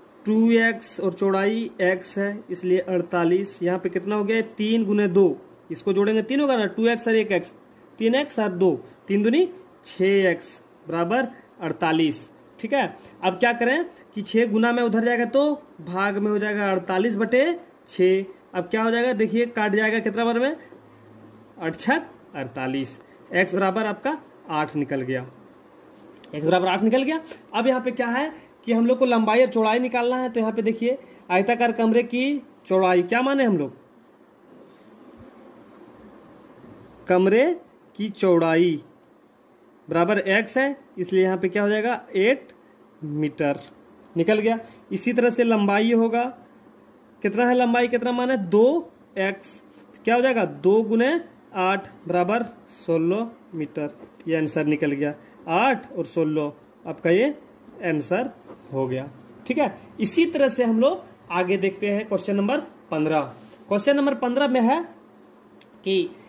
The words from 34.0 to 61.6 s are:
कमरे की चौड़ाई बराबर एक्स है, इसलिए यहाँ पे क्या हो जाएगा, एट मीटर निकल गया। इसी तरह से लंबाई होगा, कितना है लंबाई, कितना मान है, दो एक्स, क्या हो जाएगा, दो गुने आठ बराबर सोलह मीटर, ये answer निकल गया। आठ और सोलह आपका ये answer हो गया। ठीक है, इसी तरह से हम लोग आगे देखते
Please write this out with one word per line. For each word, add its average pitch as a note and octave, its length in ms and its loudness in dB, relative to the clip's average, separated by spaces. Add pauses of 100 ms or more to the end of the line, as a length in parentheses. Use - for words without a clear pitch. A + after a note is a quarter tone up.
कमरे F#3+ 380 4 (540)
की G#3+ 120 -4
चौड़ाई E3+ 680 2 (1080)
बराबर E3+ 300 2
एक्स G3 400 0
है, C#4 180 0 (220)
इसलिए F#3 240 2
यहाँ F#3 160 2
पे F#3 100 -2
क्या G3+ 140 -2
हो G3+ 60 2
जाएगा, G#3+ 320 -2 (160)
एट A3+ 360 2 (520)
मीटर D3 560 -4 (540)
निकल F#3+ 240 2
गया। A3 200 0 (340)
इसी G#3+ 200 -2
तरह A#3+ 180 2
से A#3+ 140 0
लंबाई A3 480 2
होगा, A3+ 320 2 (1000)
कितना G#3+ 240 0
है B3 80 4
लंबाई, A#3+ 340 2
कितना A#3+ 240 -2
मान B3 180 -2
है, C4 100 2
दो A3+ 520 2 (260)
एक्स, - 440 -6 (440)
क्या A3+ 80 4
हो B3 60 4
जाएगा, B3 240 2
दो F3 400 2
गुने B3 360 2 (360)
आठ F#3+ 320 0 (180)
बराबर F3+ 360 0 (260)
सोलह F3 640 -2 (240)
मीटर, D3+ 360 -6 (360)
ये D#3+ 100 0
answer D#3 300 0
निकल D3+ 260 2
गया। D3 220 -2 (340)
आठ A#3+ 440 0
और E3+ 140 -6
सोलह D#3 460 -2 (320)
आपका E3 260 -2
ये A3 180 4 (560)
answer E3+ 460 -2 (420)
हो C3 140 -2
गया। C3 220 -6 (380)
ठीक B3+ 120 -2
है, B3+ 160 0 (260)
इसी E4 260 2
तरह C#4 240 2
से B3 140 0
हम A3+ 160 2
लोग D#4+ 220 2 (300)
आगे F3+ 260 0
देखते G3 320 -2